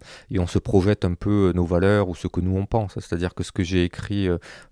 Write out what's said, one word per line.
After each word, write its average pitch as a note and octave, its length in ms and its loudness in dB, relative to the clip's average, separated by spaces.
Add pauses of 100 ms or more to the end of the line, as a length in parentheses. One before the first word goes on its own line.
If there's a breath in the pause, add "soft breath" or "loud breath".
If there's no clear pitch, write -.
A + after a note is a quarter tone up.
(300 loud breath)
et G#2+ 80 -2
on F2+ 80 2
se G2 120 -2
projette G2+ 460 2
un F2 100 0
peu, G2+ 340 0
euh, F2+ 40 2
nos F2 140 0
valeurs F#2+ 420 2
ou F2 60 -6
ce - 120 -8
que F2 140 -2
nous F#2 160 0
on G2 80 0
pense. G#2+ 300 -2
C'est-à-dire F2+ 400 -4
que F#2 100 -6
ce - 80 -10
que G2 100 -2
j'ai F2+ 220 2
écrit, G2 440 -4
euh, E2+ 100 0 (340 loud breath)